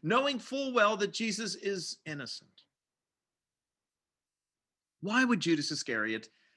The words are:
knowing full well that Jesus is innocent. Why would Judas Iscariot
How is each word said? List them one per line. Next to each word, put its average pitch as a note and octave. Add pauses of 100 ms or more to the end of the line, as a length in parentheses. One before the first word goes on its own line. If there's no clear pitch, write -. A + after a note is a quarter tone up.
knowing B3+
full C4
well G#3+
that G3
Jesus G#3
is G3
innocent. - (2500)
Why A3+
would A3+
Judas D#3
Iscariot A2 (280)